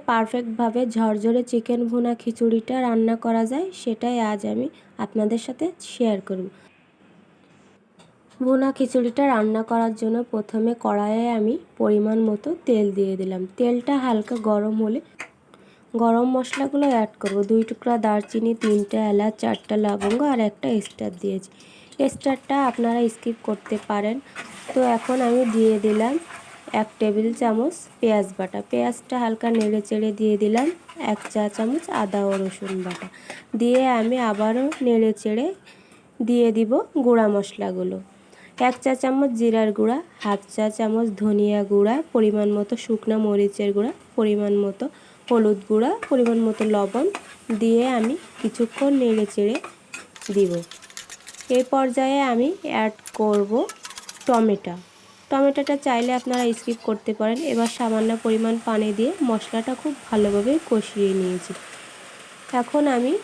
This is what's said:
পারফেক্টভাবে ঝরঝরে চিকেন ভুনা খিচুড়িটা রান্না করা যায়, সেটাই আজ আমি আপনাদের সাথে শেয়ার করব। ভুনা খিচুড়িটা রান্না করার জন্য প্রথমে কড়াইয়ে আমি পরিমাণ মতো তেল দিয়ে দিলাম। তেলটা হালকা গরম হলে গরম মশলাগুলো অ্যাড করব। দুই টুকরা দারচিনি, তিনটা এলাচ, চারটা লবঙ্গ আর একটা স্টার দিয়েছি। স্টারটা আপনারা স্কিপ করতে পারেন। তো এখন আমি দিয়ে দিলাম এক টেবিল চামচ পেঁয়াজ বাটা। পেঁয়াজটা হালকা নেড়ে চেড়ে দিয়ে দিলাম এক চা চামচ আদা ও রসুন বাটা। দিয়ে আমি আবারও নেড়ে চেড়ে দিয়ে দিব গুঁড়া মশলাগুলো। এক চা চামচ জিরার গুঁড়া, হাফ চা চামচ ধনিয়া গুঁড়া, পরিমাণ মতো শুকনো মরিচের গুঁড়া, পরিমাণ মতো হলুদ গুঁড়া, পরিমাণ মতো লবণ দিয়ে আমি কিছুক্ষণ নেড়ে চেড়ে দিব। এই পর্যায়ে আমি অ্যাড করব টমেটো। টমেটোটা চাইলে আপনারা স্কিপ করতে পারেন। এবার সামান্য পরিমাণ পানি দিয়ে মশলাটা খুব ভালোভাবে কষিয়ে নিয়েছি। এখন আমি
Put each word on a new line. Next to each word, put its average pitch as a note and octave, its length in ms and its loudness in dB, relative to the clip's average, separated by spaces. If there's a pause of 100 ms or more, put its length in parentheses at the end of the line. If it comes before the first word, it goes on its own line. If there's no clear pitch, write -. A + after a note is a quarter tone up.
পারফেক্টভাবে A#3 720 0 (140)
ঝরঝরে A3+ 500 2
চিকেন A#3+ 440 -2
ভুনা A#3+ 260 0
খিচুড়িটা A3+ 680 0
রান্না A3+ 360 2
করা A3+ 280 0
যায়, C#4 220 -2 (140)
সেটাই A#3+ 360 -4 (140)
আজ G#3 160 -4
আমি A3 200 -2 (320)
আপনাদের G#3+ 480 -2
সাথে C4 200 -6 (180)
শেয়ার A3 360 0
করব। F#3 260 -6 (1900)
ভুনা C4 320 4
খিচুড়িটা B3+ 540 0
রান্না A3 360 2
করার A3+ 340 0
জন্য A3+ 200 -2 (140)
প্রথমে A3 420 -2 (120)
কড়াইয়ে G#3+ 420 0 (120)
আমি G#3+ 160 2 (240)
পরিমাণ G#3+ 400 2 (100)
মতো G#3+ 200 -2 (160)
তেল G#3+ 300 4
দিয়ে F#3+ 220 0
দিলাম। F#3 260 -4 (120)
তেলটা B3 440 0
হালকা A#3+ 380 0 (120)
গরম G#3+ 340 2
হলে A3 180 -2 (960)
গরম A#3 380 4
মশলাগুলো C#4 560 0
অ্যাড A3+ 300 2
করব। G3 180 -4 (120)
দুই A3 200 4
টুকরা A#3+ 300 -2
দারচিনি, A3 560 0
তিনটা G#3+ 440 0 (140)
এলাচ, G#3 280 2
চারটা A3 340 -2 (100)
লবঙ্গ G3+ 360 0 (120)
আর A#3+ 80 0
একটা G#3+ 280 -2 (120)
স্টার G#3 320 -8 (100)
দিয়েছি। G2 280 -6 (640)
স্টারটা C4+ 440 -2 (100)
আপনারা A#3 340 0 (140)
স্কিপ A#3 240 -8 (100)
করতে G#3+ 280 -4 (120)
পারেন। G#3 280 -2 (560)
তো C4 80 2 (140)
এখন B3+ 220 -2 (120)
আমি A#3+ 140 4 (100)
দিয়ে A3 260 4
দিলাম G#3+ 360 2 (680)
এক G#3+ 80 -2 (100)
টেবিল G#3+ 300 2 (120)
চামচ A#3 340 0 (220)
পেঁয়াজ G#3+ 320 2 (100)
বাটা। F#3+ 220 -8 (100)
পেঁয়াজটা A#3+ 520 -2
হালকা A3+ 280 -2
নেড়ে G#3+ 380 0
চেড়ে G#3+ 240 -2
দিয়ে G#3+ 300 0
দিলাম A3+ 240 2 (460)
এক - 80 -4 (100)
চা G#3+ 120 -2 (140)
চামচ B3 280 -2 (180)
আদা G3+ 260 -2
ও G3 40 0 (100)
রসুন F#3+ 300 -8 (100)
বাটা। F3+ 240 -10 (520)
দিয়ে A#3+ 220 4 (180)
আমি A3+ 180 2 (140)
আবারও G#3+ 340 0 (220)
নেড়ে A3+ 240 4 (120)
চেড়ে A3+ 240 -2 (760)
দিয়ে A#3+ 320 4
দিব A3 200 0 (320)
গুঁড়া A#3 240 6
মশলাগুলো। F#3+ 680 -2 (720)
এক B3+ 140 0
চা C4 180 2
চামচ C4+ 380 2
জিরার A3 400 4
গুঁড়া, A3+ 200 2 (220)
হাফ G3+ 200 -2 (120)
চা G#3+ 180 0
চামচ A3+ 360 0 (160)
ধনিয়া G#3 420 2
গুঁড়া, G3+ 300 4 (180)
পরিমাণ G#3+ 440 2
মতো G#3 180 -2 (100)
শুকনো A3 340 -2
মরিচের G3+ 540 0
গুঁড়া, G#3 200 0 (220)
পরিমাণ G#3 380 2 (120)
মতো G3 200 -6 (420)
হলুদ G#3+ 400 4
গুঁড়া, A3 240 2 (200)
পরিমাণ A#3 360 4
মতো A3 160 -2 (120)
লবণ G3+ 320 0 (540)
দিয়ে A3+ 220 4 (160)
আমি A3+ 160 0 (240)
কিছুক্ষণ A#3 600 -2
নেড়ে A3 340 2
চেড়ে G#3 240 0 (800)
দিব। F#3+ 160 2 (1040)
এই B3+ 140 4
পর্যায়ে C4+ 480 2 (140)
আমি A#3+ 160 2 (240)
অ্যাড A3 220 0 (240)
করব G#3 340 2 (720)
টমেটো। G#3+ 500 2 (540)
টমেটোটা C#4 460 2 (120)
চাইলে B3 280 2
আপনারা B3 280 -2 (100)
স্কিপ A#3 260 -6 (100)
করতে A3 300 -2
পারেন। A3 200 0 (140)
এবার A3+ 240 0
সামান্য A3 340 0 (120)
পরিমাণ A3 320 0 (100)
পানি G#3+ 280 0
দিয়ে A3 180 0 (120)
মশলাটা A3+ 500 -2 (100)
খুব D4+ 100 -4 (120)
ভালোভাবে G#3 480 0 (140)
কষিয়ে G#3 440 0 (100)
নিয়েছি। F#3 320 -4 (1080)
এখন D4 220 0 (140)
আমি B3 160 0 (120)